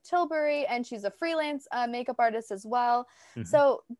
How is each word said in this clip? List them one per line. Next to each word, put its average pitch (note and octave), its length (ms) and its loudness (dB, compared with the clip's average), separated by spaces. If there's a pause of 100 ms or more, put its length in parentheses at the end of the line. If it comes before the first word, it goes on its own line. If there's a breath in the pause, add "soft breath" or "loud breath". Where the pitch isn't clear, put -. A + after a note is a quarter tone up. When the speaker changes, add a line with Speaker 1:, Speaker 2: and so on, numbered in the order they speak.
Speaker 1:
Tilbury, D4+ 600 0
and A#3+ 200 -4
she's G#3+ 160 -10
a G3+ 80 -2
freelance, D4+ 640 -4
uh, B3 120 0
makeup A#3+ 320 -4
artist A3+ 340 0
as G3+ 140 -10
well. A#3+ 400 0 (260 soft breath)
Speaker 2:
Mm-hmm. A#3 120 -10
Speaker 1:
So C#4 400 4 (160)